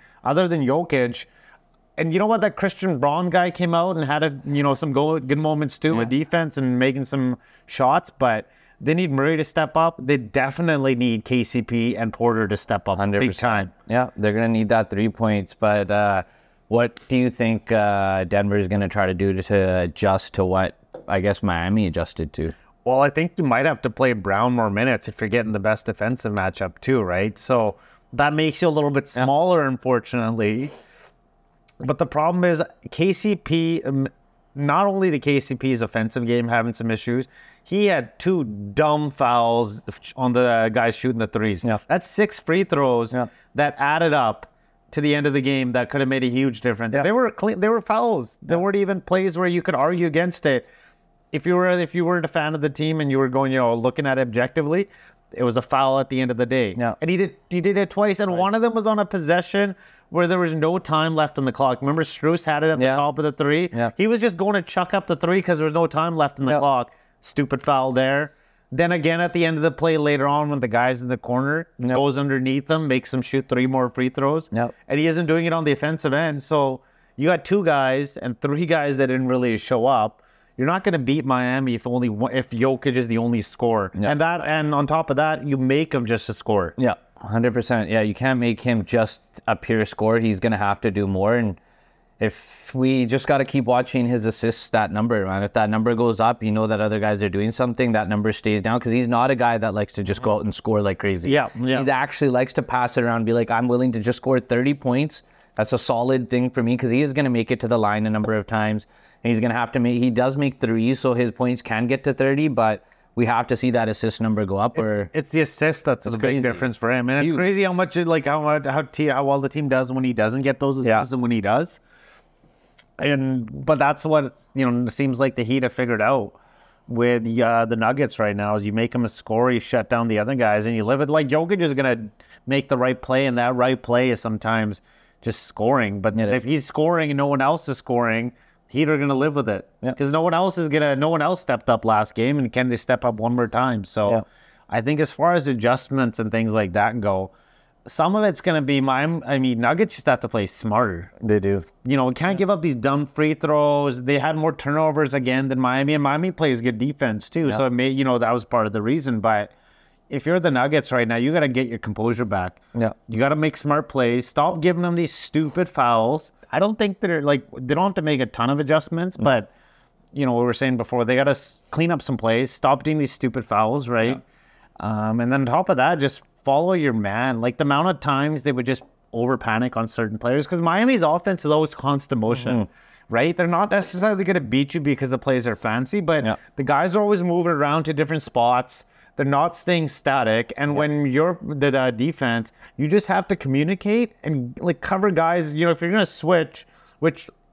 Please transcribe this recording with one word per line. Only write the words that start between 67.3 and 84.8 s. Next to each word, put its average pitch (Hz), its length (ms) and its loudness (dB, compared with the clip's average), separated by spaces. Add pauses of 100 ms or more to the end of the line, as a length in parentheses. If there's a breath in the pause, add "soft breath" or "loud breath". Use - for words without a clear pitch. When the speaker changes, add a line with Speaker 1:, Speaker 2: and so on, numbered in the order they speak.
Speaker 1:
foul 131 300 2
there. 139 400 0 (380 soft breath)
Then 170 220 2
again, 165 300 0
at 175 100 -2
the 170 140 2
end 165 100 0
of 147 60 -2
the 160 80 4
play 160 260 0
later 147 320 2
on, 147 220 0
when 139 100 -2
the 120 80 -2
guy's 120 320 0
in 123 80 -8
the 123 80 -2
corner, 139 500 -2 (120)
Speaker 2:
Yep. 127 180 -2
Speaker 1:
goes 139 220 2
underneath 135 480 -2
them, 156 220 0
makes 127 220 0
them 131 120 -2
shoot 135 260 -4
three 127 180 0
more 131 220 0
free 127 220 -2
throws. 143 420 -2
Speaker 2:
Yep. 113 220 -2 (120)
Speaker 1:
And 143 140 -2
he 156 60 2
isn't 165 200 0
doing 165 200 2
it 165 80 0
on 165 100 -2
the 147 80 2
offensive 151 400 -2
end. 147 300 -2
So 139 400 0 (340 soft breath)
you 147 120 0
got 170 180 2
two 196 180 2
guys 139 540 0
and 120 240 -8
three 147 240 -2
guys 147 320 0
that 135 80 4
didn't 127 220 0
really 123 280 2
show 117 300 0
up. 113 320 2 (400 soft breath)
You're 127 80 0
not 185 180 -2
gonna 175 140 0
beat 135 260 0
Miami 127 500 0
if 113 120 -6
only 123 240 0
one, 107 240 -2
if 131 160 -2
Jokic 127 460 0
is 123 120 0
the 113 100 0
only 117 220 0
scorer. 110 580 -2
Speaker 2:
Yeah. 101 120 0
Speaker 1:
And 147 100 0
that, 165 260 0
and 151 280 0
on 143 120 2